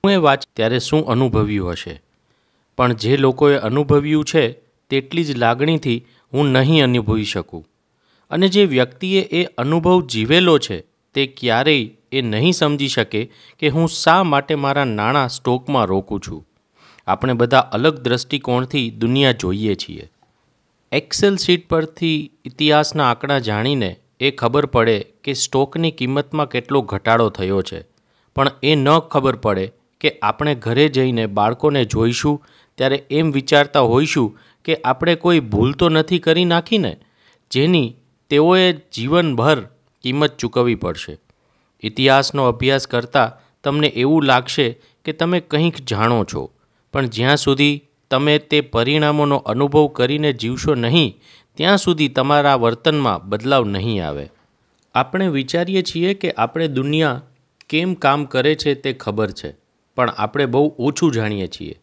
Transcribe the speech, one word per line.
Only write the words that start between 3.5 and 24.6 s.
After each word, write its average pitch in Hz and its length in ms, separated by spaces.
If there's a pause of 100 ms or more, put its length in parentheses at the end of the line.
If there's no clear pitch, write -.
અનુભવ્યું 147 680
છે 131 260 (380)
તેટલી 135 340
જ 143 140
લાગણીથી 123 680 (280)
હું 143 140
નહીં 135 360
અનુભવી 110 420
શકું. 85 420 (640)
અને 175 180
જે 196 180
વ્યક્તિએ 160 560
એ 175 220
અનુભવ 165 640
જીવેલો 147 500
છે 92 260 (300)
તે 139 140
ક્યારેય 127 600 (220)
એ 135 100
નહીં 117 320
સમજી 147 340
શકે 117 440 (280)
કે 151 100
હું 165 180
શા 170 360
માટે 147 320
મારા 139 300
નાણાં 123 440
સ્ટોકમાં 127 560
રોકું 95 340
છું. 80 260 (600)
આપણે 123 260
બધા 120 260
અલગ 135 400
દ્રષ્ટિકોણથી 127 880
દુનિયા 123 420
જોઈએ 104 440
છીએ. - 340 (840)
Excel 190 440
શીટ 175 320
પરથી 160 640 (140)
ઇતિહાસના 151 640
આંકડા 139 300
જાણીને 107 600 (200)
એ 139 120
ખબર 139 340